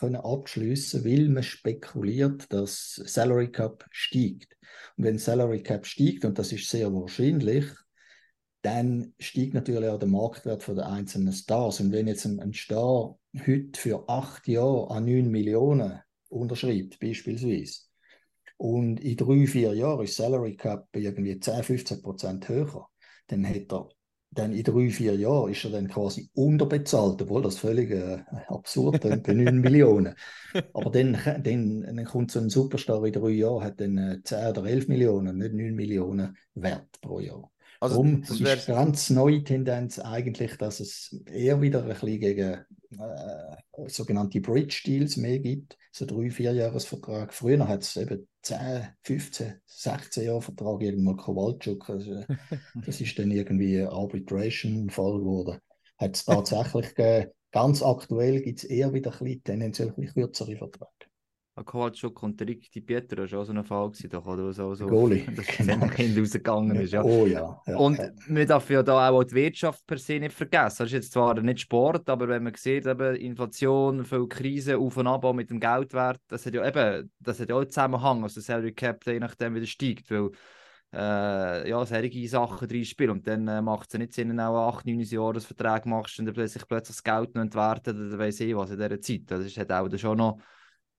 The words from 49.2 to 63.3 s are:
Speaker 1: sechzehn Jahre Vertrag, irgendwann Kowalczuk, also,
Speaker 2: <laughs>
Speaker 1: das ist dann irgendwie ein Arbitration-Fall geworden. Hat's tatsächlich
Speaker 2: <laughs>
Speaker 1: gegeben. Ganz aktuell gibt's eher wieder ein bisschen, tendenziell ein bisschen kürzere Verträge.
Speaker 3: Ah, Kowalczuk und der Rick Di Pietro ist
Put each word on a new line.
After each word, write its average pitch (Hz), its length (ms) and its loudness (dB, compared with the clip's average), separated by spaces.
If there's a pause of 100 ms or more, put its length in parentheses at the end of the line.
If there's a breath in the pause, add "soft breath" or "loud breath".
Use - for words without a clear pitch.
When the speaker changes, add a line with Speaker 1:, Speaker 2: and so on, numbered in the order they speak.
Speaker 1:
sechzehn - 580 -6
Jahre 117 160 0
Vertrag, 104 420 -6
irgendwann 98 340 2
Kowalczuk, 101 720 -4
also, 101 380 -8
Speaker 2:
<laughs> 131 580 -10
Speaker 1:
das - 140 -6
ist 110 180 -6
dann 101 120 0
irgendwie 98 500 2
ein 95 80 0
Arbitration-Fall 101 1300 -2
geworden. 95 400 -2 (400 soft breath)
Hat's 98 260 -2
tatsächlich 110 720 0
Speaker 2:
<laughs> - 0 -
Speaker 1:
gegeben. 113 360 4 (200)
Ganz 139 320 4
aktuell 127 580 2
gibt's 123 240 -6
eher 135 300 0
wieder 131 180 -2
ein - 60 -14
bisschen, 127 260 -6
tendenziell 110 440 -4
ein 113 80 -10
bisschen - 180 -8
kürzere 107 420 -4
Verträge. - 340 -14 (680)
Speaker 3:
Ah, - 40 -10
Kowalczuk 120 600 -4
und 107 160 -4
der 107 100 -4
Rick 117 220 -10
Di 104 120 -12
Pietro 117 420 -4
ist 95 80 -8